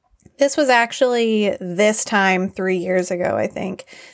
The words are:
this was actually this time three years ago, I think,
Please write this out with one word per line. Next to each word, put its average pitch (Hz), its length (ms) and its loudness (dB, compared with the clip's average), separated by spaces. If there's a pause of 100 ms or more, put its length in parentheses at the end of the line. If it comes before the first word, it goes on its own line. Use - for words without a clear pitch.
(380)
this 277 180 2
was 294 120 2
actually 233 920 2
this 202 440 0
time 190 460 0
three 185 260 -2
years 180 340 -2
ago, 180 260 -2
I 107 100 -2
think, - 400 -10 (280)